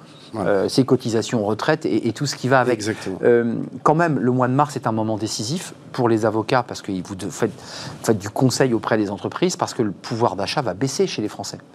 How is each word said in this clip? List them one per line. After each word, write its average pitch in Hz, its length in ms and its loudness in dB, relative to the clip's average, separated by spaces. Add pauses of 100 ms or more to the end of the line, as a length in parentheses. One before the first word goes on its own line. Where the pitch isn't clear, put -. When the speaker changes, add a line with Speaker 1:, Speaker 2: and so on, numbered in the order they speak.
(340)
Speaker 1:
Voilà. 101 160 0
Speaker 2:
Euh, 98 200 4
ses 131 160 4
cotisations 113 600 2
retraite 113 400 0
et, 104 220 0
et 110 60 0
tout 147 120 -4
ce 135 100 -4
qui - 120 -4
va 131 120 6
avec. 123 160 2
Speaker 1:
Exactement. 101 480 -4
Speaker 2:
Euh, 117 320 4 (280)
quand 151 120 4
même, 160 240 2
le 120 120 2
mois 127 160 2
de 123 60 0
mars 143 220 2
est 123 120 -4
un 117 40 -2
moment 110 260 -2
décisif 113 560 -6 (180)
pour 123 160 2
les 113 180 4
avocats 110 420 2
parce - 140 -10
que - 100 -6
vous 95 240 -6
de-, 95 140 -8
faites, 101 220 -2 (520)
faites 110 160 2
du 101 100 -8
conseil 131 440 2
auprès 110 240 0
des 104 120 2
entreprises, 104 460 -2
parce - 180 -4
que - 80 -2
le 107 100 0
pouvoir 113 440 -2
d'achat 98 260 -2
va 104 140 -2
baisser 135 320 0
chez - 140 -6
les 104 80 -2
Français, - 280 -10 (180)